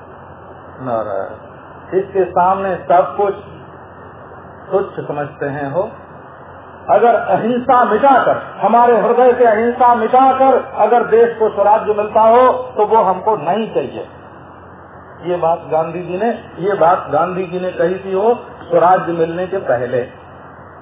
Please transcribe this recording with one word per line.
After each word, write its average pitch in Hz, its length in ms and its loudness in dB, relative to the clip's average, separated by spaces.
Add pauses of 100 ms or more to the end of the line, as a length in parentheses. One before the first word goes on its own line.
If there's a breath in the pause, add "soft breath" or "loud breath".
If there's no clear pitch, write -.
(800)
नारायण, 110 1200 -8
इसके 190 260 -2
सामने 185 500 0
सब 180 420 0
कुछ 196 180 -2 (1400)
तुच्छ 190 360 -4
समझते 147 380 -8
हैं 139 260 -6
हो। 190 200 -4 (1000)
अगर 214 260 4
अहिंसा 240 680 0
मिटाकर, 214 560 2 (200)
हमारे 233 360 4
हृदय 240 360 2
से 240 120 2
अहिंसा 240 500 2
मिटाकर 262 680 2 (140)
अगर 240 260 2
देश 233 340 2
को 220 120 0
स्वराज्य 208 440 2
मिलता 208 280 0
हो 240 300 6 (260)
तो 214 80 2
वो 214 120 2
हमको 190 380 0
नहीं 180 380 -4
चाहिए। 123 340 -6 (1200)
ये 175 120 -2
बात 165 340 -2
गांधी 160 300 -4
जी 175 160 -8
ने, 220 120 -2 (300)
ये 196 140 -2
बात 175 380 0
गांधी 175 320 -2
जी 175 160 -8
ने 180 120 -6
कही 170 280 -2
थी 190 160 -8
वो 220 180 2 (300)
स्वराज्य 170 480 2
मिलने 165 360 -4
के 185 100 -4
पहले। 123 440 -4 (800)